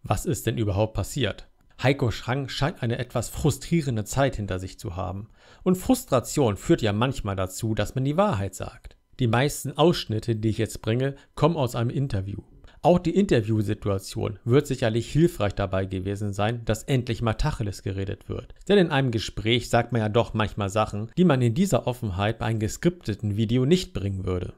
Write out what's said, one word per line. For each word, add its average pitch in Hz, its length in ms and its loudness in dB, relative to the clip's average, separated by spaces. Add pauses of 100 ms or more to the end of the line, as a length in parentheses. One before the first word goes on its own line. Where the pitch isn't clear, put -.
was - 240 -2
ist - 200 -2
denn 135 120 0
überhaupt 104 360 0
passiert? - 540 -4 (340)
Heiko 131 300 2
Schrang 131 360 -4
scheint - 360 -4
eine 117 140 0
etwas 123 300 -4
frustrierende 135 760 -2
Zeit 139 320 0
hinter 92 240 -4
sich - 180 -12
zu 90 160 -10
haben. 92 340 -8 (360)
Und 185 100 4
Frustration 143 840 2
führt - 260 2
ja 104 100 2
manchmal 110 420 -2
dazu, 95 400 -2
dass 107 220 -2
man 131 80 -2
die 143 120 -2
Wahrheit 120 380 0
sagt. - 420 -14 (220)
Die 127 80 2
meisten 127 500 0
Ausschnitte, 120 600 2
die 110 140 0
ich 104 80 -2
jetzt - 240 -4
bringe, 131 340 -2 (180)
kommen 160 220 4
aus 127 180 0
einem 120 160 0
Interview. 101 520 -4 (380)
Auch 175 200 6
die 175 160 -2
Interviewsituation 107 1300 0
wird 131 240 4
sicherlich 117 420 0
hilfreich 143 460 2
dabei 95 280 0
gewesen 98 480 -4
sein, 110 320 -2
dass 110 200 -2
endlich 123 380 -2
mal 113 120 0
Tacheles - 480 -2
geredet 98 460 -6
wird. - 260 -10 (140)
Denn 202 100 6
in 170 120 4
einem 135 200 2
Gespräch 113 580 0
sagt 117 220 2
man 117 100 0
ja 107 80 0
doch 113 240 2
manchmal 107 360 -2
Sachen, 107 500 -2
die 180 60 6
man 135 180 4
in 120 120 4
dieser 160 340 2
Offenheit 107 500 -2
bei 117 80 -4
einem 113 140 -2
geskripteten 107 760 -2
Video 117 300 2
nicht 180 260 2
bringen 98 320 -4
würde. 90 340 -4